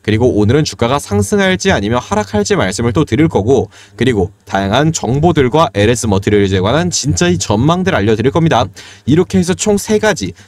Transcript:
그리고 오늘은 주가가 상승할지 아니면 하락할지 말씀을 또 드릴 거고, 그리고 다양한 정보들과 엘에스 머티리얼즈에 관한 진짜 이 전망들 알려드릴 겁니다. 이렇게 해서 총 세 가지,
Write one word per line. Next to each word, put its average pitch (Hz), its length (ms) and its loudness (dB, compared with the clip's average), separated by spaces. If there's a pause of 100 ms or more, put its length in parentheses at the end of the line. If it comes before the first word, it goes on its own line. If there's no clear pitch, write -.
그리고 110 340 0
오늘은 117 260 2
주가가 135 360 -2
상승할지 196 720 -2
아니면 120 320 -2
하락할지 208 520 -2
말씀을 117 380 -2
또 160 100 2
드릴 147 260 0
거고, 110 400 0 (260)
그리고 117 360 0 (140)
다양한 107 460 0
정보들과 151 800 0
엘에스 113 340 2
머티리얼즈에 98 520 2
관한 147 320 0
진짜 165 380 -2
이 175 100 0
전망들 165 560 0
알려드릴 113 360 0
겁니다. 143 340 2 (400)
이렇게 175 340 2
해서 180 160 0
총 202 220 0
세 208 200 0
가지, 202 360 -2 (140)